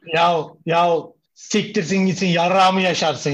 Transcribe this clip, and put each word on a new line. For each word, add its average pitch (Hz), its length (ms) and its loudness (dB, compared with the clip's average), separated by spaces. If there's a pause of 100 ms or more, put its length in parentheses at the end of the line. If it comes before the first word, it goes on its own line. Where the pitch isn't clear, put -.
(140)
ya, 170 300 2 (220)
ya 170 300 2 (380)
siktirsin 190 720 -2
gitsin, 190 220 -2
yarrağımı 185 540 2
yaşarsın 156 520 -2